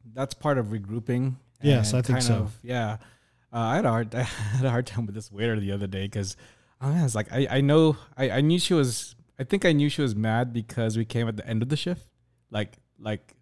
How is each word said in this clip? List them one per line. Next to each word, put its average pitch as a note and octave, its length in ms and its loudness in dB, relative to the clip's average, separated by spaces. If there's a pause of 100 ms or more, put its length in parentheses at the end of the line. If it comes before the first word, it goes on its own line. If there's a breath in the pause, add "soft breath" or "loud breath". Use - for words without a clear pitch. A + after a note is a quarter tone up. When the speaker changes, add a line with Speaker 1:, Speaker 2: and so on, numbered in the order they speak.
(140)
Speaker 1:
that's C3+ 200 -6
part D3 240 0
of G#2+ 140 -2
regrouping. A#2 680 -2 (240)
Speaker 2:
Yes, B2 300 4
Speaker 1:
and B2+ 80 2
Speaker 2:
I - 20 2
think B2+ 180 2
Speaker 1:
kind B2 40 0
Speaker 2:
so. A#2+ 120 4
Speaker 1:
of, G2 280 -2
yeah. A#2 340 -2 (540 soft breath)
Uh, A#2 80 -6
I A2+ 180 0
had A#2+ 80 0
a C3 40 4
hard, A2+ 260 0
<laughs> - 0 -
I B2+ 80 0
had A#2 420 -2
a C3+ 40 2
hard B2 180 0
time A2 180 -4
with G2+ 100 -10
this G#2+ 160 -12
waiter A2 280 -2
the G2 120 -2
other G2+ 160 -4
day F#2+ 200 -4
'cause, G2 300 -4 (440 soft breath)
oh C3 80 -2
man, E3 160 2
it's A2+ 100 -2
like, G#2+ 180 -4
I, C3+ 160 0
I C3+ 120 2
know, D3+ 360 6 (180)
I, C3 140 -2
I A2+ 120 0
knew D#3+ 180 4
she F3+ 160 0
was, C3 400 0 (240)
I C3+ 40 -6
think G3 220 0
I F3 60 6
knew D3 180 4
she D3 140 -2
was A#2 120 0
mad A2+ 380 0
because A2+ 440 -2
we A2+ 80 0
came A#2 220 -2
at A2 80 -6
the - 120 -10
end A2+ 160 0
of B2+ 60 -4
the D3+ 80 0
shift, - 280 -4 (460)
like, G#2 260 -6 (240)
like, G#2+ 400 -8